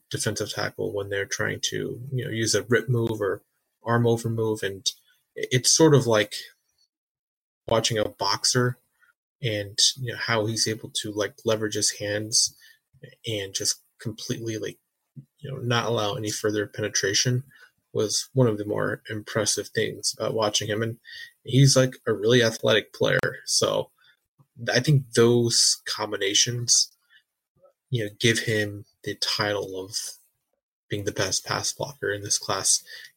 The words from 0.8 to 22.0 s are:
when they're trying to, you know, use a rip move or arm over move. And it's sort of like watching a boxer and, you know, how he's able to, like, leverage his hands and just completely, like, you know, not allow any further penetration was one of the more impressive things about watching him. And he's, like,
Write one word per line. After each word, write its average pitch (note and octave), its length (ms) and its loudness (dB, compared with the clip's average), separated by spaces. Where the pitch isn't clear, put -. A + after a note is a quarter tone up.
when G2+ 160 -6
they're G2 160 -2
trying G#2 360 -4
to, G#2 380 -6
you B2 120 -4
know, - 60 -6
use A2 220 -2
a G2+ 100 0
rip A2+ 260 2
move A2+ 320 0
or G2 200 -2
arm A#2 220 2
over A#2 240 0
move. A2 340 -2
And G2 220 -6
it's - 360 0
sort D#3+ 240 8
of A2+ 100 6
like G#2+ 300 4
watching A2+ 280 2
a G#2 120 0
boxer B2 680 -2
and, G#2 360 -6
you A#2+ 140 -8
know, G2+ 60 -8
how A2+ 280 0
he's A2 220 -2
able A2 220 -6
to, - 220 -8
like, G2+ 240 -4
leverage G#2+ 300 0
his G#2 160 0
hands G#2 640 -2
and G2 260 -6
just - 280 -4
completely, A2+ 580 -6
like, G2+ 200 -10
you C#3+ 120 -12
know, - 60 -8
not A#2 280 0
allow G#2+ 300 0
any G#2+ 160 -4
further G#2 340 0
penetration A2 800 0
was A2 400 -2
one B2+ 140 6
of G#2+ 100 0
the G#2 80 -6
more G#2 440 -2
impressive G#2 600 -2
things - 480 -4
about A2 160 -2
watching G#2+ 340 0
him. G#2+ 140 0
And A#2 160 -4
he's, C3 340 6
like, B2+ 180 4